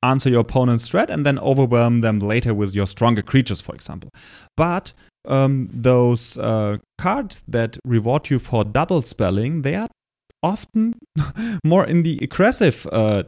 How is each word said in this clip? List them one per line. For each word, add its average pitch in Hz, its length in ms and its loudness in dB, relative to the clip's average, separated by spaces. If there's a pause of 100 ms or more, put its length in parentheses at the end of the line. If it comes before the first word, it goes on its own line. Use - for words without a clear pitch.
answer 131 260 2
your 120 120 6
opponent's 120 480 0
threat 214 200 0
and 151 160 -4
then 139 140 2
overwhelm 120 640 2
them 110 180 2
later 110 340 0
with 101 220 -2
your 101 120 0
stronger 117 360 0
creatures, 131 380 0
for - 140 -14
example. - 360 -16 (460)
But, 175 360 -2 (360)
um, 135 440 0
those, 120 640 2
uh, 107 420 -2 (200)
cards 208 480 -4
that 117 380 -4
reward 120 440 0
you 127 120 0
for 110 240 -2
double 143 380 0
spelling, 113 600 -2
they 143 140 -2
are 220 120 -4 (540)
often 220 520 -2 (220)
<laughs> 214 480 -4
more 170 220 4
in 170 160 2
the 160 180 -2
aggressive, 196 720 2
uh, 107 360 2